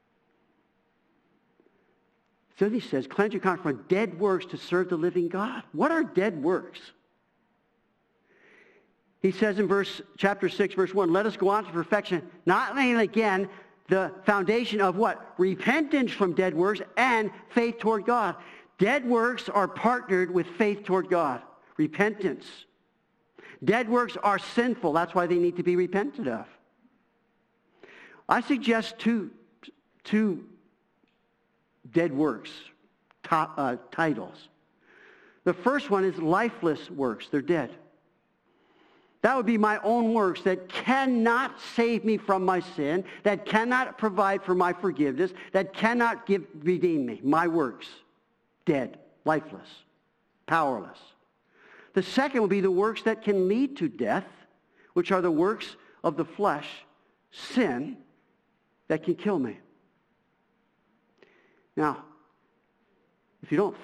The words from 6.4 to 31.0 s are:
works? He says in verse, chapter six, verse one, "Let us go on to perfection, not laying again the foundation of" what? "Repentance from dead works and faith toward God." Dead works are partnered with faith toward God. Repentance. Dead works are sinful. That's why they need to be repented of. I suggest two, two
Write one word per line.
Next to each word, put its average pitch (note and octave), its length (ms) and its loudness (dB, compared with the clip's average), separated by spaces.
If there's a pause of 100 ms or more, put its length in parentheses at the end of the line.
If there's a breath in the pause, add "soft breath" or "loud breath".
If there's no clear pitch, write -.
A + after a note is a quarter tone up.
works? D#3+ 380 -2 (2500 soft breath)
He F#3+ 100 4
says G3+ 280 0
in G3+ 80 2
verse, G3 340 0 (160)
chapter G3 320 2
six, G3 240 0
verse F#3 200 0
one, F#3 200 2
"Let G3+ 140 4
us G#3+ 100 -4
go F#3+ 120 2
on G#3 140 2
to F3+ 80 -12
perfection, F3 560 -2 (180 loud breath)
not G#3+ 300 2
laying B3 220 4
again G3+ 520 2 (400 loud breath)
the F#3 240 2 (100)
foundation G#3 560 0
of" F#3+ 160 2
what? G3 420 -2
"Repentance B3+ 760 0
from F#3 220 0
dead F#3 200 0
works F3+ 260 0 (160)
and A3+ 360 2 (180 loud breath)
faith A#3 300 0
toward G#3 260 0
God." A3+ 320 0 (400 loud breath)
Dead B3 260 2
works A#3+ 460 0
are G3 180 2
partnered F#3+ 640 0
with F3+ 140 2
faith G#3 400 -2
toward F3+ 240 0
God. D3+ 320 2 (340 soft breath)
Repentance. F3 880 -2 (960 loud breath)
Dead G#3+ 260 2
works A#3+ 260 0
are G3+ 220 2
sinful. A3+ 560 -2
That's F3 220 0
why F3 100 2
they F3 140 2
need F3 180 0
to F3+ 60 -4
be F3+ 120 2
repented F#3 540 -2
of. A2+ 180 -8 (1800 loud breath)
I G3 100 4
suggest A3+ 600 -2
two, A3 320 0 (760)
two G#3 420 0 (1400)